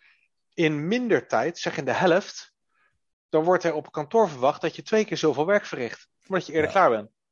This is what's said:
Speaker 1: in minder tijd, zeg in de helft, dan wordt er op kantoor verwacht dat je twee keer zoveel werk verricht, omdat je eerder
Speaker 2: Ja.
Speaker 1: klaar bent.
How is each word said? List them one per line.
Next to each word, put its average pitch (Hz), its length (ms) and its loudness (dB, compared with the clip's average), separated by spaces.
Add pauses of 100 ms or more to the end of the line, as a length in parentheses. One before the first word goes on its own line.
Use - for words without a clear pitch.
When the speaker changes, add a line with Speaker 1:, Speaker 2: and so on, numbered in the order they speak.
(540)
Speaker 1:
in 156 340 0
minder 214 400 0
tijd, 131 300 -2
zeg - 200 -6
in 147 80 -6
de 127 80 -2
helft, 180 600 0 (760)
dan 156 140 2
wordt 175 200 2
er 160 100 0
op 151 180 -8
kantoor 175 380 0
verwacht 135 320 0
dat 160 140 -4
je 160 60 -16
twee 220 240 0
keer 165 120 -6
zoveel 151 280 0
werk 208 200 2
verricht, - 420 -10 (200)
omdat 190 180 -2
je 143 80 -14
eerder 156 180 2
Speaker 2:
Ja. - 40 0
Speaker 1:
klaar 175 140 6
bent. 110 200 -2 (220)